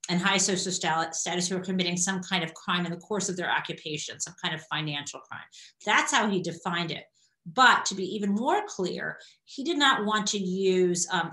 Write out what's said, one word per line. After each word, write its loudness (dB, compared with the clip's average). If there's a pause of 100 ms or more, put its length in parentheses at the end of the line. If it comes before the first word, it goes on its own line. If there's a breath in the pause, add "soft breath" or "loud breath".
and 2
high 4
social 2
sta-, 0
status -2
who -2
are -2
committing 0
some 0
kind -2
of -6
crime -2
in -4
the -6
course -4
of -4
their -4
occupation, -6
some -8
kind -4
of -8
financial -6
crime. -16 (400 loud breath)
That's 2
how 4
he 2
defined -4
it. -8 (480)
But 6
to -4
be -4 (120)
even 0
more 2
clear, -4 (280 loud breath)
he -10
did -2
not 4
want 0
to 0
use, 2
um, 0